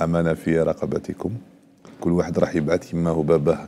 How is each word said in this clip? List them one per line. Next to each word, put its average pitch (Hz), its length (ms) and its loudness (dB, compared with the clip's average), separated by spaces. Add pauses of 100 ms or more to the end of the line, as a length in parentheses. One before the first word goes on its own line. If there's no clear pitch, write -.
أمانة 82 320 0
في 80 240 0
رقبتكم، 82 720 -2 (720)
كل 85 100 -2
واحد 85 280 0
راح 85 180 2
يبعث 80 380 0
يما 85 160 0
هو 80 120 0
باباه 78 460 4